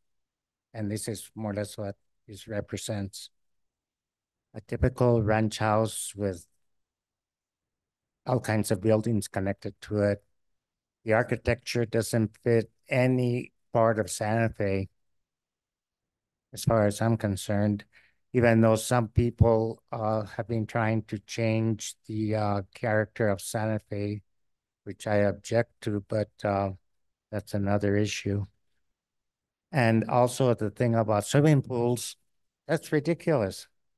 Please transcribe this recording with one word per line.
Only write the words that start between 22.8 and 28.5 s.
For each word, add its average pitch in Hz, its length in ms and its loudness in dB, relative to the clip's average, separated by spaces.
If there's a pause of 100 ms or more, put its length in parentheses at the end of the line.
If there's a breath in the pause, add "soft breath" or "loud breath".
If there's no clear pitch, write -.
of 98 120 -2
Santa 110 400 -4 (100)
Fe, 104 320 -6 (600)
which 101 220 -14
I 104 100 2
object 101 560 0 (100)
to, 104 260 -4
but, 107 220 -2 (140)
uh, 98 260 0 (640)
that's 104 220 -8
another 101 420 0
issue. 101 500 -2 (1300)